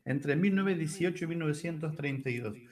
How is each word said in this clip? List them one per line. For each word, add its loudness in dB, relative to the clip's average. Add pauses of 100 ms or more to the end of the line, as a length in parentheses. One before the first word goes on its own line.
entre 2
mil 4
novecientos 2
dieciocho 0
y -4
mil -4
novecientos -2
treinta -2
y -2
dos. -6 (160)